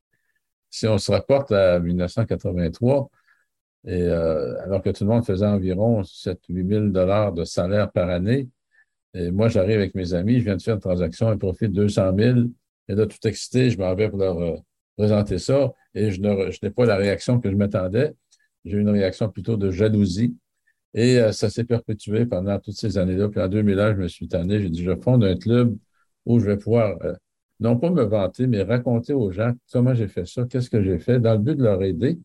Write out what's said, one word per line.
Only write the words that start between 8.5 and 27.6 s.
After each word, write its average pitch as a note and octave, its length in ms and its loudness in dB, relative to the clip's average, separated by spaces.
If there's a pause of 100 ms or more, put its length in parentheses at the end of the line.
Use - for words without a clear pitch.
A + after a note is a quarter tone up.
et F2 180 -4
moi, G#2 180 2
j'arrive G#2+ 280 2
avec G2 180 0
mes F#2 200 -4
amis, G#2 240 2
je A2+ 60 0
viens G#2 120 -2
de F2 60 -8
faire A2+ 140 -2
une G2+ 40 -4
transaction, F2+ 480 -2
un G#2+ 80 0
profit F#2+ 320 -2
de F#2 60 -2
deux G#2 160 2
cent G2 240 2
mille, A#2+ 340 4 (400)
et G2 80 -4
là, G#2+ 100 2
tout - 180 -8
excité, B2 460 0
je A#2 80 -2
m'en F#2 160 0
vais G#2+ 140 0
pour G2 100 -6
leur, F#2 220 0
euh, E2+ 160 -2 (420)
présenter G#2 400 2
ça, C3+ 340 0 (220)
et G#2 160 -2
je F#2 100 -6
ne G#2 80 0
re-, G2 220 0
je - 100 -10
n'ai G#2 100 -4
pas B2 140 0
la G#2+ 120 2
réaction G2+ 420 0
que A2 100 -2
je F#2+ 60 -2
m'attendais. G2+ 600 0 (500)
J'ai G2 140 -4
eu - 20 0
une G#2 100 2
réaction G2+ 380 0
plutôt G#2 280 -6
de G2 140 0
jalousie, G#2 640 2 (580)
et, B2 260 4
euh, A2 120 4
ça G2+ 200 -2
s'est A#2 120 -4
perpétué A#2 640 -2
pendant G2 320 -2
toutes G2 160 -12
ces G2+ 240 -4
années-là. F#2 300 0
Puis G2+ 120 -4
en F#2 60 0
deux G#2 160 0
mille G2+ 160 2
un, G#2+ 160 2
je G2 60 -4
me F2+ 80 -2
suis - 180 -12
tanné, F#2 340 -2
j'ai F#2+ 100 -2
dit, « E2+ 140 -4
Je F2 120 0
fonde B2+ 260 2
un F#2+ 140 2
club A#2 400 2 (500)
où A#2 140 4
je G2 60 0
vais G2+ 100 0
pouvoir, A2 480 0
euh, D#2+ 100 -4 (460)